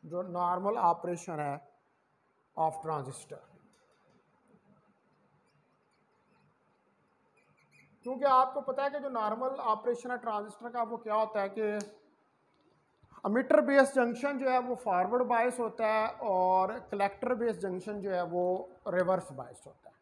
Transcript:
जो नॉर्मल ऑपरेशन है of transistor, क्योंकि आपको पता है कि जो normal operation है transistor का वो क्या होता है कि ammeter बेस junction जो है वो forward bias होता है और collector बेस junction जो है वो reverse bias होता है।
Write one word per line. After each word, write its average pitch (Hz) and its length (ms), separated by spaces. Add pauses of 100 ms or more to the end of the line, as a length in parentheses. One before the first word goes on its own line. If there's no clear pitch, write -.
जो 165 180 (100)
नॉर्मल 180 480
ऑपरेशन 170 600
है 143 160 (1000)
of 160 240
transistor, 147 580 (4000)
क्योंकि 254 200
आपको 262 360
पता 262 220
है 277 60
कि 285 100
जो 277 100
normal 233 400 (220)
operation 240 400
है 247 80
transistor 220 500
का 233 140
वो 226 140
क्या 220 180
होता 220 260
है 196 80
कि 220 120 (1600)
ammeter 254 380
बेस 277 340
junction 247 440
जो 262 100
है 254 100
वो 247 240
forward 208 400
bias 247 360
होता 226 280
है 220 200 (220)
और 185 420 (200)
collector 202 440
बेस 220 220
junction 190 440
जो 196 100
है 180 140
वो 175 200 (420)
reverse 180 440
bias 127 340
होता - 240
है। - 120